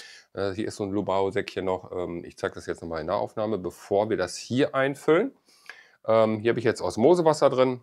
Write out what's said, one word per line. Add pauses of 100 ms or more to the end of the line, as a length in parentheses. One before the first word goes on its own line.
(320)
Äh,
hier
ist
so
ein
Lubao-Säckchen
noch.
Ähm,
ich
zeig
das
jetzt
nochmal
in
Nahaufnahme,
bevor
wir
das
hier
einfüllen. (720)
Ähm,
hier
habe
ich
jetzt
Osmosewasser
drin.